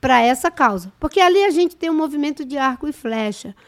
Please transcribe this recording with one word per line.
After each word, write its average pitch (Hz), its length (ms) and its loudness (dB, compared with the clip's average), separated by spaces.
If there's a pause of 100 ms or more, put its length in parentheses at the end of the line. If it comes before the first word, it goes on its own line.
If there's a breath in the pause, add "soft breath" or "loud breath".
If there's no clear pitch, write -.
pra 254 200 4
essa 254 280 2
causa. 202 500 -2
Porque 311 200 -2
ali 370 240 4
a 403 80 2
gente 339 240 0
tem 330 140 -6
um 320 60 0
movimento 294 480 -2
de 269 140 -8
arco 269 300 -2
e 294 60 -6
flecha. 214 600 -6 (120)